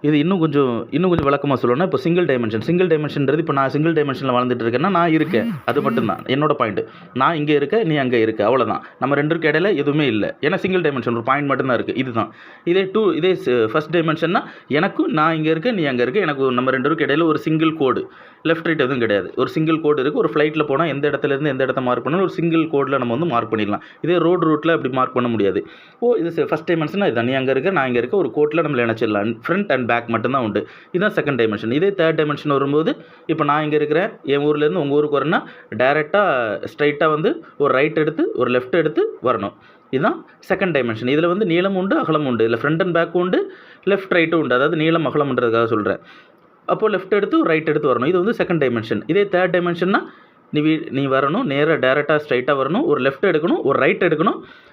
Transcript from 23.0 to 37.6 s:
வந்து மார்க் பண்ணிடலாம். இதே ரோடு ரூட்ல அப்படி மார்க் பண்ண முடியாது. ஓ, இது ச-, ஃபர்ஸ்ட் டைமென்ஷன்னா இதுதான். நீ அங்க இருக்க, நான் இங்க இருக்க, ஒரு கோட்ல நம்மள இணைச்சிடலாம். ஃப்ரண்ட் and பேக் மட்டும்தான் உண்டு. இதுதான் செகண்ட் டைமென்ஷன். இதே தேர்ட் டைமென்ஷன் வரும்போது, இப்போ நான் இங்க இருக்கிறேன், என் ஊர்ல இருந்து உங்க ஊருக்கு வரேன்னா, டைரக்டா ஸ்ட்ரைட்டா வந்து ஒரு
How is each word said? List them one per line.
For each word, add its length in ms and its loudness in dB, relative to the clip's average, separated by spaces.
வந்து 160 -2
மார்க் 200 -2
பண்ணிடலாம். 300 -2
இதே 160 0
ரோடு 300 2
ரூட்ல 280 2
அப்படி 180 -2
மார்க் 200 0
பண்ண 160 0
முடியாது. 300 0
ஓ, 160 2
இது 140 -2
ச-, 180 -2
ஃபர்ஸ்ட் 240 -4
டைமென்ஷன்னா 360 0
இதுதான். 180 0
நீ 80 0
அங்க 180 0
இருக்க, 200 0
நான் 160 0
இங்க 120 0
இருக்க, 180 -2
ஒரு 180 0
கோட்ல 300 0
நம்மள 200 0
இணைச்சிடலாம். 560 0
ஃப்ரண்ட் 300 -2
and 200 0
பேக் 160 -2
மட்டும்தான் 360 0
உண்டு. 160 0
இதுதான் 240 -2
செகண்ட் 240 -2
டைமென்ஷன். 320 0
இதே 180 2
தேர்ட் 300 0
டைமென்ஷன் 360 -2
வரும்போது, 360 2
இப்போ 160 0
நான் 200 0
இங்க 120 -2
இருக்கிறேன், 340 0
என் 240 0
ஊர்ல 180 2
இருந்து 160 0
உங்க 140 -2
ஊருக்கு 240 2
வரேன்னா, 200 0
டைரக்டா 460 2
ஸ்ட்ரைட்டா 440 0
வந்து 200 0
ஒரு 160 2